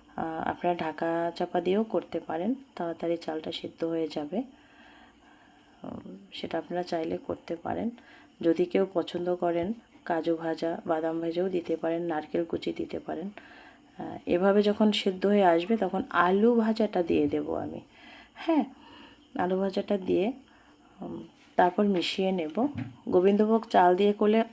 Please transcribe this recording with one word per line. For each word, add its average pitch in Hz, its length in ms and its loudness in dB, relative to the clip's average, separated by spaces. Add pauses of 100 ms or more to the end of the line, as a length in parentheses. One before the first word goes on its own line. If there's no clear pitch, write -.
(160)
আহ, 160 320 -4
আপনারা 175 280 0
ঢাকা 165 600 -4
চাপা 175 240 -2
দিয়েও 185 240 2
করতে 170 360 -4
পারেন, 175 340 -4 (220)
তাড়াতাড়ি 170 400 -4
চালটা 160 360 -6
সেদ্ধ - 320 -8
হয়ে 165 240 -2
যাবে। 160 340 -6 (1400)
উম, - 340 -12 (160)
সেটা 170 260 -8
আপনারা 175 240 -6
চাইলে 175 360 -4
করতে 170 380 -8
পারেন। 185 340 -4 (520)
যদি 165 220 4
কেউ 190 300 0
পছন্দ 175 420 -2
করেন, 175 360 -2 (320)
কাজু 165 320 0
ভাজা, 165 500 -4
বাদাম 165 340 0
ভেজেও 170 280 -2
দিতে 165 280 -4
পারেন, 165 260 -2
নারকেল 170 420 -2
কুচি 170 280 -4
দিতে 165 260 -6
পারেন। 160 320 -8 (680)
আহ, 165 280 -10
এভাবে 196 360 4
যখন 208 300 4
সেদ্ধ 190 340 0
হয়ে 202 180 6
আসবে, 175 320 4
তখন 190 340 0
আলু 196 440 4
ভাজাটা 220 480 2
দিয়ে 156 260 2
দেব 151 260 -2
আমি। 160 260 -6 (540)
হ্যাঁ, 302 300 0 (720)
আলু 185 220 0
ভাজাটা 196 380 0
দিয়ে, 185 340 0 (680)
উম, 170 240 -10 (320)
তারপর 185 280 4
মিশিয়ে 190 480 0
নেব। 185 360 -2 (400)
গোবিন্দভোগ 208 600 4
চাল 180 260 6
দিয়ে 202 160 4
করলে 214 400 4